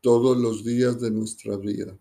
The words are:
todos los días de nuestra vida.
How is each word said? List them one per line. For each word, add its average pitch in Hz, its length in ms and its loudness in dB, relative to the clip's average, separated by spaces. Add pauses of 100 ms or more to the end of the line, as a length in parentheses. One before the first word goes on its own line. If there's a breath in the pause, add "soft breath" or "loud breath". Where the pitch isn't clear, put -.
todos 123 380 4
los 113 260 -2
días 120 360 0
de 117 100 -2
nuestra 107 460 -6
vida. 98 440 -8